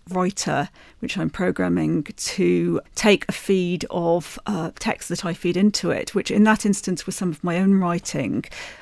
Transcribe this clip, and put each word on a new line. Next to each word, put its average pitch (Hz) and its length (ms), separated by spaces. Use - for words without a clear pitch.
writer, 175 580
which - 180
I'm 160 140
programming 175 760
to 175 760
take 208 340
a - 40
feed 180 580
of, 170 560
uh, 170 320
text - 300
that 175 160
I 170 100
feed 175 220
into 196 340
it, - 240
which - 160
in 214 140
that 220 220
instance 196 400
was 190 100
some 185 140
of 151 120
my 175 160
own 190 160
writing. - 720